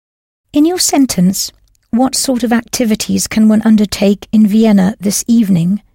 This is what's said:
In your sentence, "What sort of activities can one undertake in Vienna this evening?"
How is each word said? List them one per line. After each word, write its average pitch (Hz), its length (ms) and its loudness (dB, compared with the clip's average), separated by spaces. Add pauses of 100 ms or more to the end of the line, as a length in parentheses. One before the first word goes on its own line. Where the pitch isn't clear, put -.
(520)
In 294 120 2
your 349 140 -2
sentence, 220 760 -2 (380)
"What 262 240 0
sort 240 280 -4
of 233 100 -2
activities 214 760 -4
can 220 200 2
one 214 140 2
undertake 208 720 0
in 214 140 4
Vienna 208 520 2
this 190 300 -4
evening?" 196 540 0 (120)